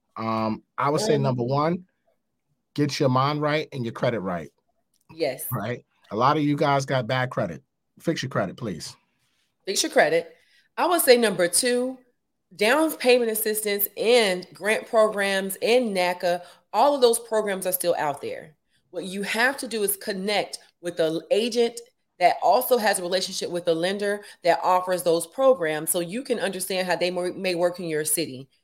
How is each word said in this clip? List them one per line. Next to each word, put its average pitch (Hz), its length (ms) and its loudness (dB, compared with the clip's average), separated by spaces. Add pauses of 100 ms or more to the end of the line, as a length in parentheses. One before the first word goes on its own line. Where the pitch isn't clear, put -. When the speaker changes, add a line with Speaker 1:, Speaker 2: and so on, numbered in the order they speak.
(180)
Speaker 1:
Um, 110 460 -2 (140)
I 135 120 0
would 156 120 0
say 160 120 2
Speaker 2:
Mm-hmm. 139 100 2
Speaker 1:
number 123 200 0
one, 147 420 0 (880)
get 143 260 -2
your 139 100 4
mind 139 320 2
right 151 300 0
and 127 140 -6
your 113 80 -6
credit 117 280 0
right. 87 280 -6 (640)
Speaker 2:
Yes. 143 380 -4
Speaker 1:
Right? 117 340 -6 (260)
A 101 40 -8
lot 131 220 4
of 156 60 0
you 147 120 2
guys 139 300 2
got 131 220 -2
bad 127 220 -2
credit. 92 320 -6 (380)
Fix 160 240 -4
your 127 60 -6
credit, 107 280 -4
please. 92 380 -10 (720)
Speaker 2:
Fix 196 180 -2
your 320 80 -4
credit. 165 440 2 (420)
I 196 100 2
would 339 140 2
say 254 160 8
number 196 300 2
two, 247 500 0 (580)
down 285 400 2
payment 240 360 4
assistance 214 560 -2 (100)
and 202 560 2
grant 202 340 -2
programs 196 760 2
and 233 320 2
naca, 180 480 0 (320)
all 269 220 4
of 262 60 0
those 233 180 4
programs 202 480 -2
are 180 40 -2
still 175 260 0
out 147 240 -2
there. 107 340 -10 (340)
What 175 160 -8
you 190 180 -6
have 240 340 0
to 262 100 -8
do 214 160 -4
is 196 140 -2
connect 196 600 -4 (220)
with 170 160 -8
the 165 240 0 (100)
agent 233 480 0 (400)
that 180 240 4
also 247 340 4
has 208 220 0
a - 20 -8
relationship 185 480 -4
with 170 160 -6
the 170 100 2
lender 202 460 -2 (220)
that 170 200 2
offers 180 400 2
those 165 240 2
programs 160 640 2
so 180 100 0
you 175 240 -6
can 247 160 -4
understand 185 480 -4
how 175 80 2
they 175 160 0
mo-, 180 220 -4
may 185 220 -2
work 175 240 0
in 180 80 -8
your 151 180 -4
city. 135 420 -6 (160)